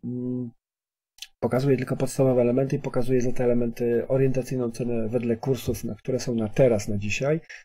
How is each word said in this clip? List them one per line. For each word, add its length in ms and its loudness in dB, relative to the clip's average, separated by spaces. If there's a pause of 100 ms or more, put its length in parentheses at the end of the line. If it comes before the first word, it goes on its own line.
mm, 460 -6 (920)
pokazuje 360 2
tylko 200 -4
podstawowe 440 2
elementy 360 2
i 20 -6
pokazuje 420 0
za 120 2
te 120 0
elementy 640 0
orientacyjną 600 0
cenę 380 -2
wedle 280 0
kursów, 480 -2
na 100 -6
które 260 -4
są 140 -4
na 140 0
teraz, 400 4
na 100 -2
dzisiaj. 420 -2 (240)